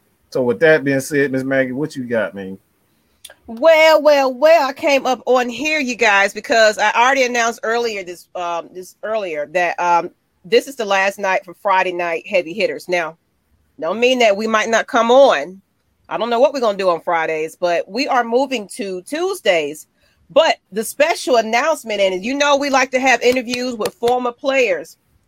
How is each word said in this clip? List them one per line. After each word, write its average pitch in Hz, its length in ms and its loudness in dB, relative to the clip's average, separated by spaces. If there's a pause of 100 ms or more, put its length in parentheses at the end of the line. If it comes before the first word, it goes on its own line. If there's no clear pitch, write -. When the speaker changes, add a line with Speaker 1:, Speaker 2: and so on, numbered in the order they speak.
(300)
Speaker 1:
So 131 120 -2
with 120 180 0
that 156 220 6
being 139 180 0
said, 143 300 0
Miss 131 140 -2
Maggie, 131 280 0
what 151 220 -6
you 135 100 -8
got, 110 300 -2
man? 95 240 -10 (880)
Speaker 2:
Well, 311 540 4
well, 277 320 4
well, 294 360 4
I 277 40 -6
came 277 340 -2
up 254 200 -2
on 247 240 2
here, 311 300 -4
you 247 160 -4
guys, 202 360 2
because 214 460 2
I 208 140 2
already 254 320 2
announced 233 400 -2
earlier 226 380 -4
this, 175 320 -16
um, 175 380 -6
this 180 300 -18
earlier 185 460 -6
that, 175 320 -2
um, 170 300 0 (340)
this 226 240 0
is 269 80 -16
the 233 80 -6
last 196 340 0
night 190 260 -2
for 175 80 -20
Friday 185 400 0
night 170 340 -4
heavy 175 280 -2
hitters. 165 340 -4
Now, 170 300 -4 (600)
don't 170 200 -4
mean 247 200 2
that 208 160 4
we 220 100 -6
might 214 220 0
not 226 180 0
come 233 240 0
on. 190 500 4 (480)
I 156 80 -8
don't 220 140 -4
know 233 100 0
what 285 120 4
we're 277 80 -6
gonna 208 180 -2
do 190 120 0
on 165 100 0
Fridays, 160 560 -4
but 175 320 -2
we 240 200 -4
are 247 160 0
moving 240 440 -2
to 190 340 -10
Tuesdays. 196 840 -2 (420)
But 302 300 2 (120)
the 202 140 -6
special 302 520 0
announcement, 226 640 -2
and 190 240 0
you 254 100 -4
know 285 220 2
we 285 140 -2
like 262 220 2
to 254 80 0
have 254 200 2
interviews 247 560 -2
with 208 180 -4
former 254 380 -2
players. 240 640 -2 (320)